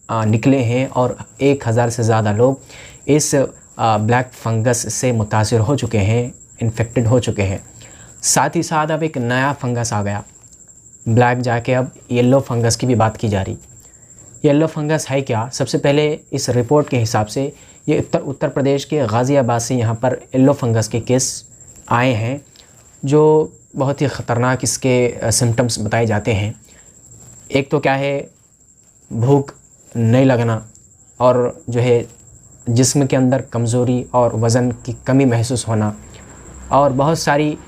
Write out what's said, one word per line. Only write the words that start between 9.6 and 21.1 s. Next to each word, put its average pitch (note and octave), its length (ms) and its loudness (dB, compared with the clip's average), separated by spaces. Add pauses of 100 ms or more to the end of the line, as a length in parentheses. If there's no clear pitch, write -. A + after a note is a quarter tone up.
आ G#2 100 -2
गया, G2+ 220 -6 (840)
ब्लैक B2 320 2
जाके A#2+ 320 -2
अब B2+ 200 -2 (180)
येलो B2 300 4
फंगस A#2 360 0
की C3 100 -4
भी B2+ 80 2
बात A2 220 2
की A#2 120 -4
जा G2+ 140 -2
रही। G2+ 160 -8 (880)
येलो D3+ 220 4
फंगस D#3 420 -4
है C3+ 140 -2
क्या? A#2+ 260 -4
सबसे C3+ 300 -4
पहले D3 420 0 (120)
इस C3+ 180 -4
रिपोर्ट B2 380 2
के C3 100 0
हिसाब A2 280 0
से C#3 260 -6 (360)
ये D#3 100 2
उत्तर, - 200 -2
उत्तर C#3+ 300 -4
प्रदेश C#3 360 0
के D3 220 -2
गाज़ियाबाद A#2+ 540 0
से C3 140 -4
यहाँ A#2 200 0
पर - 180 -2
येलो C3 400 2
फंगस A#2 360 0
के A#2 120 -4
केस - 440 -2 (440)